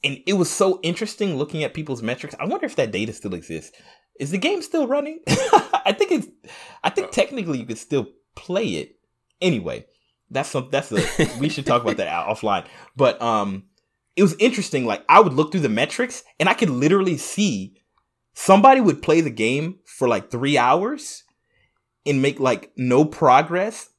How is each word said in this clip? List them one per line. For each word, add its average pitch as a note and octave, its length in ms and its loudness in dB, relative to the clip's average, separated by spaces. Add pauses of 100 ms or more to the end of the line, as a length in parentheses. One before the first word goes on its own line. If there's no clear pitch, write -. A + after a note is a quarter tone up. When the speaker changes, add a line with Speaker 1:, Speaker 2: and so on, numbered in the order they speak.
Speaker 1:
and C#3 240 -6
it F#3+ 60 0
was F3+ 180 0
so F#3+ 320 0
interesting F3 560 -4
looking D3 240 -4
at - 100 -6
people's A#2+ 300 -8
metrics. B2+ 360 -8
I C#3+ 60 -6
wonder E4 220 -4
if - 80 -10
that A#2 160 0
data A2 220 -4
still F#2+ 200 -10
exists. D#2+ 420 -12 (440)
Is C#3 100 -6
the F#3+ 80 -2
game E4+ 240 -2
still D4+ 240 -2
running? D4 380 -4
<laughs> - 40 -8
I - 720 0
think F#4+ 140 2
it's, C4+ 160 -2 (560)
I - 80 0
think - 160 -4
Speaker 2:
Uh. - 40 -14
Speaker 1:
technically G#3 460 -2
you A2+ 80 -8
could A2+ 140 -8
still C3 300 -4 (260)
play F#3 400 -4
it. - 240 -10 (420)
Anyway, F#2 460 -2 (420)
that's C3 200 -6
some, C3 220 -6
that's - 200 -4
a, G#2+ 120 0 (320)
Speaker 2:
<laughs> A#2+ 40 -12
Speaker 1:
we D3 100 -2
should C#3 160 -8
talk A#2+ 160 2
about G2 160 -2
that F#2+ 100 -4
out, E2 200 -4
offline. G2+ 400 -2 (280)
But, B2+ 280 2
um, G2+ 400 -2 (540)
it F3+ 40 4
was E3+ 180 6
interesting. G3 460 0
Like, G#2 240 -4
I F3 100 8
would F3 140 4
look D3+ 180 2
through F#3+ 80 -2
the C#3+ 80 0
metrics C#3+ 560 -2 (160)
and E3 80 2
I F#3 60 2
could F#3+ 160 0
literally D#3+ 480 2
see C3 560 -4 (600)
somebody C4 460 6
would G3 220 2
play E3+ 180 4
the D#3 100 0
game C3 540 -2
for, - 240 -4
like, G#2 240 -2
three C#3 260 0
hours F3 680 0 (800)
and C#3 160 0
make, C#3+ 180 0
like, B2+ 380 -2
no B2+ 260 4
progress E3 960 2